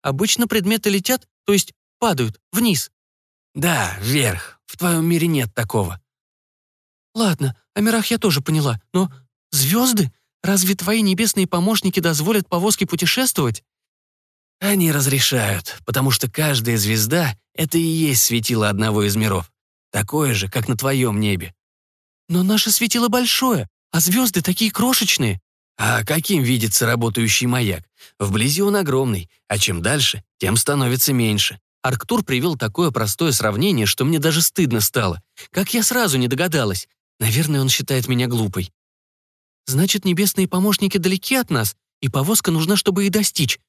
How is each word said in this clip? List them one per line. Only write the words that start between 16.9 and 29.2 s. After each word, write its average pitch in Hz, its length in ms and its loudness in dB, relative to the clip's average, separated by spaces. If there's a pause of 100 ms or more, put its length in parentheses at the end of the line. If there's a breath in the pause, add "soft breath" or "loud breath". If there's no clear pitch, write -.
это 160 240 -2
и 165 40 2
есть 160 400 0
светило 113 460 0
одного 104 340 0
из 101 140 0
миров. 98 340 -2 (400)
Такое 131 440 0
же, 98 140 -4
как 117 200 -4
на 120 80 0
твоём 127 420 0
небе». 92 360 -2 (720)
«Но 180 140 2
наше 214 280 2
светило 233 380 0
большое, 247 600 0 (220)
а 165 100 0
звёзды 190 420 2
такие 202 280 0
крошечные». 190 680 0 (380)
«А 110 260 0
каким 151 380 0
видится 117 440 0
работающий 117 600 0
маяк? 113 380 -2 (340 loud breath)
Вблизи 110 440 0
он 202 140 2
огромный, 131 540 -2 (160)